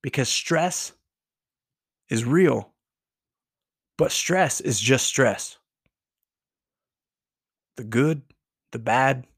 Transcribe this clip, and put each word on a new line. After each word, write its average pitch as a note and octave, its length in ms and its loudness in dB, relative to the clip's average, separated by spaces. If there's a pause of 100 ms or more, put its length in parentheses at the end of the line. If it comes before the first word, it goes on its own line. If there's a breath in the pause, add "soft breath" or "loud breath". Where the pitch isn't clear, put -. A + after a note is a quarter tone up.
Because B2+ 280 -2
stress - 640 -2 (1160)
is A2+ 160 -2
real, C3+ 480 2 (1200)
but C#3 140 2
stress - 500 0
is A2 180 -2
just B2 260 2
stress. - 520 0 (2250)
The B2 80 -12
good, C3 400 0 (480)
the A#2+ 80 -8
bad B2+ 480 0 (100)